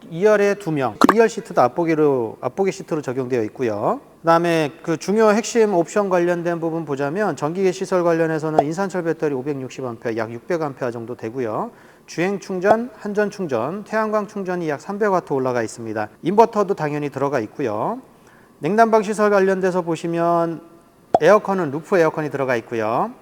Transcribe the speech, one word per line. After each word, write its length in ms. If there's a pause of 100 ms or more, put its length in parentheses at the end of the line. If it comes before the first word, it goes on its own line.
이열에 460
두 160
명, 240 (180)
이열 140
시트도 340
앞보기로, 760
앞보기 320
시트로 300
적용되어 420
있고요. 560 (220)
그다음에 500 (120)
그 120
중요 360
핵심 420
옵션 360
관련된 520
부분 240
보자면 500
전기계 380
시설 320
관련해서는 600
인산철 380
배터리 300
오백육십 500
암페어, 320
약 160
육백 300
암페어 300
정도 240
되고요. 560 (340)
주행 340
충전, 560
한전 340
충전, 540
태양광 440
충전이 420
약 100
삼백 320
와트 220
올라가 280
있습니다. 480 (120)
인버터도 520
당연히 360
들어가 320
있고요. 580 (600)
냉난방 440
시설 260
관련돼서 520
보시면 800 (580)
에어컨은 520
루프 260
에어컨이 320
들어가 280
있고요. 540 (100)